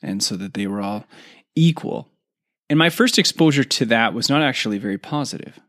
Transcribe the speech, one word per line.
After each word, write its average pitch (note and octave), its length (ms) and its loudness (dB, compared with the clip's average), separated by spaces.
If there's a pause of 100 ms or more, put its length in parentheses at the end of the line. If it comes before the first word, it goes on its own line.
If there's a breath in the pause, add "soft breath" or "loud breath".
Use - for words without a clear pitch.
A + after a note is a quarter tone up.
and F#2+ 220 -4
so G2+ 140 -4
that F#2+ 160 -12
they G2+ 140 -4
were G2+ 120 -4
all G2+ 260 -6 (480 loud breath)
equal. - 560 0 (600)
And D3 100 4
my E3 100 6
first A#3+ 300 2
exposure D3 460 2
to - 220 -2
that A2+ 260 2
was A2+ 160 -4
not D3 120 2
actually A#2 360 -2
very G2+ 200 -4
positive. - 720 -10